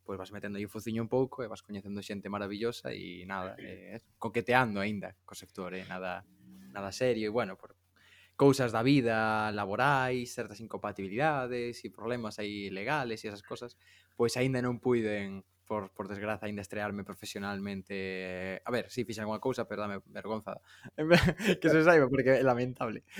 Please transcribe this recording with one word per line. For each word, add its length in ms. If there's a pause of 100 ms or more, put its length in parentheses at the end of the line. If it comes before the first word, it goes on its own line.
pois 160
vas 160
metendo 240
aí 80
o 20
fociño 320
un 80
pouco 320
e 60
vas 160
coñecendo 400
xente 240
maravillosa 640
e 320
nada, 340
eh, 460 (160)
coqueteando 640
aínda 400
co 100
sector, 460
eh, 80
nada, 400 (480)
nada 160
serio. 340
E, 80
bueno, 220
por 240 (560)
cousas 400
da 80
vida, 720
laborais, 800
certas 240
incompatibilidades 1200
e 120
problemas 400
aí 320
legales 560
e 80
esas 160
cosas, 320 (400)
pois 160
aínda 240
non 240
puiden, 640 (220)
por, 240
por 160
desgraza, 400
aínda 160
estrearme 400
profesionalmente. 1600
A 80
ver, 160
sí, 160
fixen 160
algunha 220
cousa, 260
pero 160
dame 240
vergonza 480 (400)
<laughs> 640
que 80
se 160
saiba, 240
porque 300
é 20
lamentable. 640 (140)